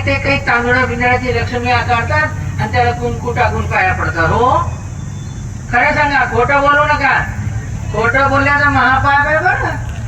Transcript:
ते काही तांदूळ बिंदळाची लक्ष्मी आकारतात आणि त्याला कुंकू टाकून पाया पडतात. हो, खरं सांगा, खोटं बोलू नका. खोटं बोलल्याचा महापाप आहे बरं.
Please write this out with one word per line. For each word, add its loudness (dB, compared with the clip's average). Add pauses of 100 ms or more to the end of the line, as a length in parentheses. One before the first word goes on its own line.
ते 0
काही -2
तांदूळ 2
बिंदळाची 0
लक्ष्मी -2
आकारतात 0
आणि -4
त्याला 2
कुंकू -4
टाकून -2
पाया 0
पडतात. -2
हो, 2 (1120)
खरं 2
सांगा, 2
खोटं 2
बोलू 4
नका. 2 (680)
खोटं 2
बोलल्याचा 2
महापाप 2
आहे 2
बरं. -2 (120)